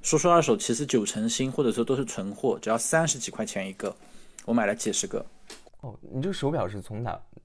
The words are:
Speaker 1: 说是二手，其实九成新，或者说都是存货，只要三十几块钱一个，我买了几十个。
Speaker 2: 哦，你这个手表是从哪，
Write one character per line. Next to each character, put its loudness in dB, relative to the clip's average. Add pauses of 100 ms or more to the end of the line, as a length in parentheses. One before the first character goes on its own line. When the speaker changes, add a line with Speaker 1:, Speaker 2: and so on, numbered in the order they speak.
Speaker 1:
说 2
是 4
二 10
手， 4
其 -2
实 0
九 4
成 -2
新， 0
或 0
者 4
说 2
都 0
是 -2
存 -6
货， 0
只 -4
要 2
三 2
十 0
几 -6
块 -4
钱 -6
一 -10
个， -6 (500)
我 0
买 4
了 2
几 -2
十 -2
个。 -4 (560)
Speaker 2:
哦， -12
你 -6
这 -2
个 -2
手 0
表 0
是 -8
从 -8
哪， -6 (240)